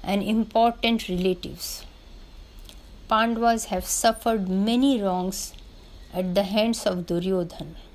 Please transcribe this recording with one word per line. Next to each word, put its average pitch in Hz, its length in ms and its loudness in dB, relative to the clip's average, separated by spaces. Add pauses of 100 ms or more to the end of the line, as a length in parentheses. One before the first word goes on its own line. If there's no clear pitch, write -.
and 202 200 0
important 226 840 2
relatives. 180 760 -2 (1200)
Pandavas 226 580 2
have 185 200 -2
suffered 220 640 2
many 226 540 4
wrongs 185 520 -2 (580)
at 185 220 -2
the 202 80 4
hands 214 420 0
of 180 220 0
Duryodhan. 175 720 -2 (180)